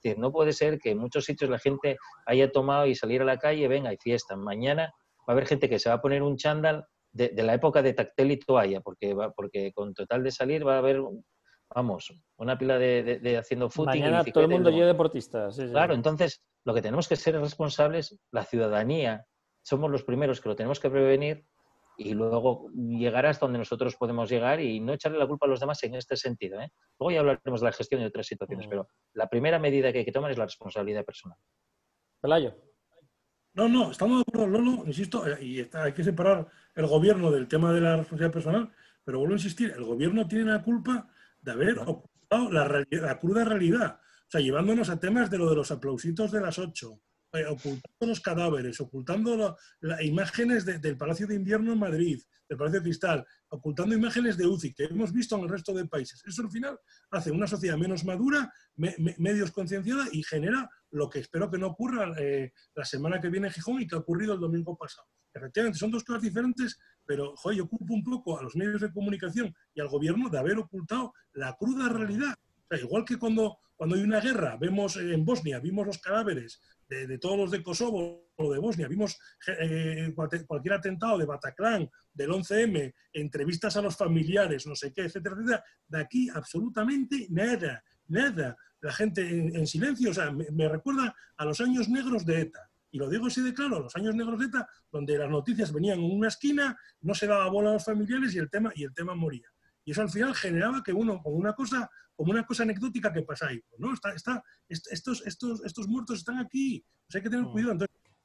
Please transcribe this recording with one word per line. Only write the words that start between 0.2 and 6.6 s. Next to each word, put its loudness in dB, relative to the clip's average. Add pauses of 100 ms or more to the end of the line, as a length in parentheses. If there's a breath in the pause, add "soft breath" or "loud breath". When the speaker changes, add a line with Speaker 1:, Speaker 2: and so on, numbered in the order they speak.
Speaker 1:
puede 2
ser 2
que 0
en 0
muchos -2
sitios -2
la 2
gente 0 (280 loud breath)
haya 6
tomado 4
y 4
salir 0
a 4
la 2
calle, 2
venga, 2
hay -4
fiesta, -2
mañana -2 (280)
va -20
a 4
haber 4
gente 2
que 2
se 0
va 6
a -2
poner 2
un 0
chándal 2 (260)